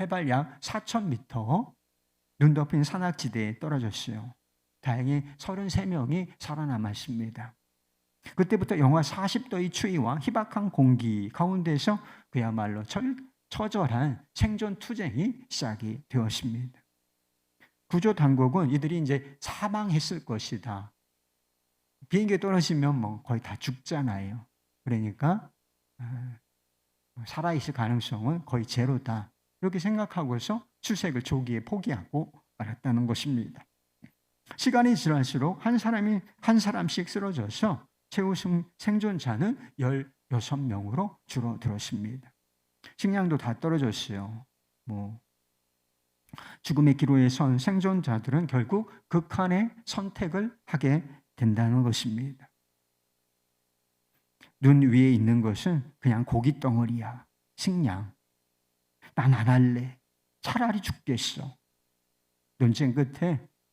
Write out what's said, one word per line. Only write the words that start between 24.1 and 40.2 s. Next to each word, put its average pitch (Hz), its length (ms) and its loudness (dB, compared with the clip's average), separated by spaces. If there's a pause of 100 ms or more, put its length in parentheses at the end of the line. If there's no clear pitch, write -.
그러니까, 120 680 -2 (460)
아, 120 420 -10 (880)
살아있을 156 480 -4
가능성은 117 680 -2
거의 117 200 -2
제로다. 120 680 -2 (280)
이렇게 185 180 -2
생각하고서 196 880 -4 (160)
출색을 165 400 -2
조기에 120 420 -2
포기하고 151 680 -4 (280)
말았다는 117 480 -2
것입니다. 117 580 -4 (920)
시간이 247 380 4
지날수록 147 720 0
한 233 140 2
사람이, 214 420 0 (200)
한 226 200 4
사람씩 190 480 -2
쓰러져서 180 800 -4 (240)
최우승 180 540 0 (140)
생존자는 202 800 0 (200)
열여섯 135 840 -4